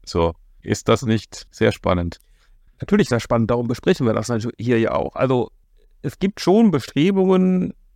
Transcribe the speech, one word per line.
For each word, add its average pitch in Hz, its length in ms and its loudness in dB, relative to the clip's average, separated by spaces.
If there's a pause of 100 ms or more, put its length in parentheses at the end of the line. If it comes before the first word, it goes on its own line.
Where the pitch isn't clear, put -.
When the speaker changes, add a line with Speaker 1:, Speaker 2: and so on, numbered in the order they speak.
Speaker 1:
So, 82 300 -2 (300)
ist - 260 -4
das 113 160 2
nicht - 460 -4
sehr 110 200 0
spannend? 87 460 -2 (640)
Speaker 2:
Natürlich 208 280 2
sehr 117 100 0
spannend, 113 320 0
darum 120 160 -2
besprechen - 400 0
wir 110 60 2
das 110 160 -4
natürlich 117 300 -4
hier 117 200 0
ja 113 140 0
auch. - 220 -4
Also 127 360 0 (500)
es - 160 -10
gibt - 240 -4
schon 208 300 4
Bestrebungen, 185 1040 2 (220)